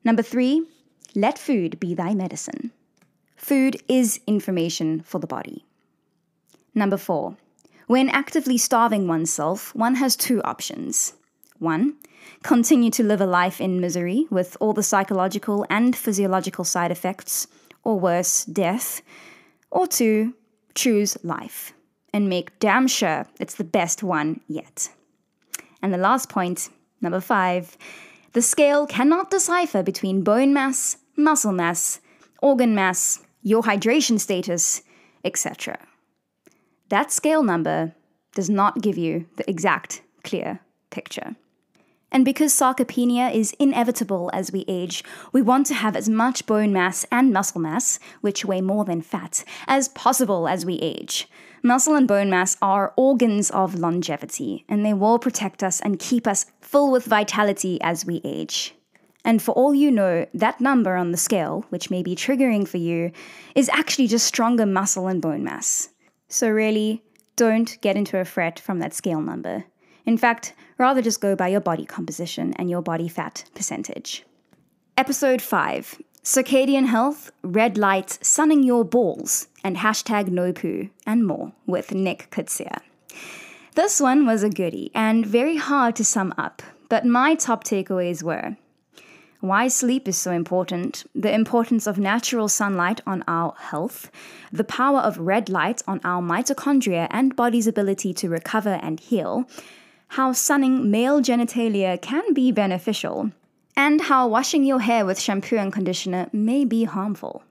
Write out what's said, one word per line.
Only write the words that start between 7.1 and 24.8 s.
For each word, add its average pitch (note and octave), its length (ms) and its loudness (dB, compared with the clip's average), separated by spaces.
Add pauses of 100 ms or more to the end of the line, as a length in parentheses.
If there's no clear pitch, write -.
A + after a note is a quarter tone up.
when C4 220 4
actively C4 480 0
starving A3+ 500 2
oneself, E3 680 -2
one A#3+ 220 0
has C4 200 0
two - 260 0
options. - 720 -6 (460)
One, E3 380 0 (460)
continue A#3+ 480 4
to A#3 140 0
live G#3 160 2
a G3 60 4
life F3+ 340 2
in F#3 200 0
misery F3 500 -2
with F3+ 300 -2
all G#3+ 120 2
the G#3 100 0
psychological G3 840 -2
and A#3+ 260 2
physiological F#3+ 680 -2
side F3 260 -2
effects, - 560 -6 (380)
or G#3 160 0
worse, F3 460 0
death. F#3 560 -2 (680)
Or F4+ 160 0
two, A3 480 0 (400)
choose G#3 480 2
life - 500 -10 (400)
and G3+ 160 2
make F3+ 300 -4
damn A3 280 4
sure D#3 400 0 (140)
it's - 140 -8
the E3+ 100 -6
best E3+ 380 -2
one D#3+ 440 -2
yet. - 440 -10 (880)